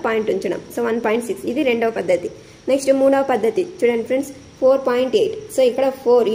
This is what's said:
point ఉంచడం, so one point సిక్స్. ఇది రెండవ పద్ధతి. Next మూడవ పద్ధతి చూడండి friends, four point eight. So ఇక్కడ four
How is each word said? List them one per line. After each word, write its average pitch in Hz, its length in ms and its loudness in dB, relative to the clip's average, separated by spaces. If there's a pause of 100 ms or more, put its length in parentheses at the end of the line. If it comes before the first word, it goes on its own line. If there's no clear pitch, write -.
point 220 280 -2
ఉంచడం, 190 260 -4 (160)
so - 120 -6
one 226 180 -2
point 233 240 0
సిక్స్. - 220 -8
ఇది 254 180 -2
రెండవ 233 300 0
పద్ధతి. 175 300 -2 (420)
Next 269 200 2 (100)
మూడవ 269 300 4
పద్ధతి 226 320 0 (160)
చూడండి 233 300 0
friends, 262 220 -2 (280)
four 269 200 4 (100)
point 247 320 0
eight. 131 140 0 (200)
So 262 140 2
ఇక్కడ 254 160 0 (180)
four 240 320 4